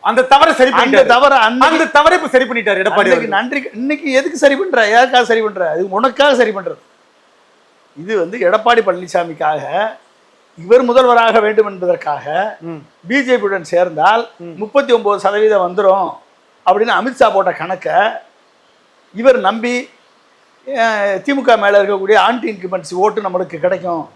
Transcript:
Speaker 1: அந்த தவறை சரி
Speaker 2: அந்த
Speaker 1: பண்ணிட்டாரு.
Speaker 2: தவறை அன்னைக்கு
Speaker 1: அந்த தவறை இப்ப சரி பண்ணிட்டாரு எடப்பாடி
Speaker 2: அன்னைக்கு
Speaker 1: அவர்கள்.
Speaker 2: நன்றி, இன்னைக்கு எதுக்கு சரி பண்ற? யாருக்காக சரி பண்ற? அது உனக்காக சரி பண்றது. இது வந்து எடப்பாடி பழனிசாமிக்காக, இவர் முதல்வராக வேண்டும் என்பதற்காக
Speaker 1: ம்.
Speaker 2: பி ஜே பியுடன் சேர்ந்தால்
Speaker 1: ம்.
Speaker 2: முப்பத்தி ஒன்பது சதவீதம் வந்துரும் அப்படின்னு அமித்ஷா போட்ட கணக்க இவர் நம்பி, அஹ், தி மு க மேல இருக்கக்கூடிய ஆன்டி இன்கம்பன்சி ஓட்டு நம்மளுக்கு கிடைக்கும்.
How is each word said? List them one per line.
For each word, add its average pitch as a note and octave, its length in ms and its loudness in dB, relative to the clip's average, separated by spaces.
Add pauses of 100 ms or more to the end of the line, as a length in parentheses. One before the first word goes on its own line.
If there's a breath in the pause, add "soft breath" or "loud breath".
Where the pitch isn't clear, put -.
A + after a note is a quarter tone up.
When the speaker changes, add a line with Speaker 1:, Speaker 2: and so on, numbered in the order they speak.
Speaker 1:
அந்த A#3 200 0
தவறை C#4+ 320 4
சரி C4 180 4
Speaker 2:
அந்த C4+ 320 4
Speaker 1:
பண்ணிட்டாரு. - 20 6
Speaker 2:
தவறை C4+ 320 4
அன்னைக்கு B3+ 400 2
Speaker 1:
அந்த D#4+ 100 0
தவறை D4+ 300 4
இப்ப D#4 120 -4
சரி B3+ 140 2
பண்ணிட்டாரு A3 320 -2
எடப்பாடி F#3+ 140 -2
Speaker 2:
அன்னைக்கு G3 220 0
Speaker 1:
அவர்கள். - 160 0
Speaker 2:
நன்றி, B3 460 -4
இன்னைக்கு C#4+ 380 -6
எதுக்கு C#4 260 -2
சரி C#4 180 2
பண்ற? A#3+ 320 0
யாருக்காக B3 340 4
சரி A3+ 200 0
பண்ற? F#3+ 280 -4
அது F3 200 -4
உனக்காக B3+ 460 0
சரி A#3 160 0
பண்றது. E3+ 260 -10 (1200)
இது G3 200 -4
வந்து F3+ 180 -6
எடப்பாடி A3 440 2
பழனிசாமிக்காக, E3+ 1080 -4 (680)
இவர் G3+ 240 4
முதல்வராக A#3+ 580 4
வேண்டும் G#3+ 280 0
என்பதற்காக F3 920 -4
Speaker 1:
ம். D#3+ 200 -12 (260)
Speaker 2:
பி C4 160 -2
ஜே B3 140 0
பியுடன் G3 240 -4
சேர்ந்தால் F3+ 760 0
Speaker 1:
ம். E3+ 200 -18
Speaker 2:
முப்பத்தி A#3+ 360 -2
ஒன்பது G3+ 260 0
சதவீதம் G#3 420 2
வந்துரும் F#3 520 0 (520)
அப்படின்னு G3+ 340 0
அமித்ஷா A#3 340 0
போட்ட F#3 180 0
கணக்க F3 600 -4 (1000)
இவர் A#3+ 260 2
நம்பி, A#3 500 -4 (760)
அஹ், G#3+ 540 -2
தி C#4+ 120 -2
மு C#4 80 -2
க A#3 160 4
மேல G3+ 260 2
இருக்கக்கூடிய G3 320 0
ஆன்டி A3 360 0
இன்கம்பன்சி F3+ 420 -10
ஓட்டு G#3 280 -2
நம்மளுக்கு F3+ 380 -6
கிடைக்கும். F3 560 -8